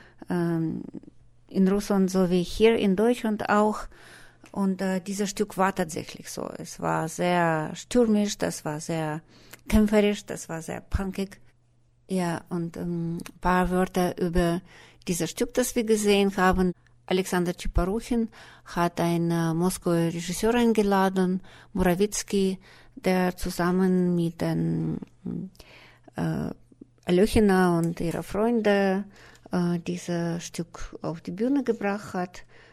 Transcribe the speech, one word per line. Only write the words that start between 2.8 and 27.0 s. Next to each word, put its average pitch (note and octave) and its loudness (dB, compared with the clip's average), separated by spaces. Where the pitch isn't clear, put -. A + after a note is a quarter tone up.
Deutschland A3 0
auch. G#3 2
Und, F#3+ -2
äh, F#3+ -2
dieses G3 -4
Stück - -4
war F#3+ 2
tatsächlich - -6
so. - -8
Es - -14
war D#3+ -2
sehr E3+ 0
stürmisch, G#3 0
das - -4
war D#3+ -6
sehr D#3+ -4
kämpferisch, G#3 2
das - -12
war D#3+ -8
sehr - -10
punkig. F#3+ -6
Ja, F3 -2
und, E3+ -6
ähm, E3+ -6
ein - -16
paar F3+ 2
Wörter F3+ 0
über E3+ 0
dieses E3 -2
Stück, - -4
das B3 -2
wir A#3+ 0
gesehen G#3 4
haben. F#3 4
Alexander F3+ 0
Tschiparuchin A3+ -2
hat E3+ -2
einen, E3+ 2
äh, E3 0
Moskauer E3+ 0
Regisseur F3+ 0
eingeladen, G3 2
Morawitzki, F#3+ 0
der F#3 0
zusammen F3+ 2
mit E3+ 0
den, E3 -2
äh, - -4